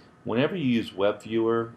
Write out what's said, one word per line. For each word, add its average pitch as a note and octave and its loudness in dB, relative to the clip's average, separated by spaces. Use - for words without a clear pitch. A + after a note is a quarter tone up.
whenever C3+ 0
you D#3+ -2
use A#2 0
web G#2 0
viewer, A2+ 0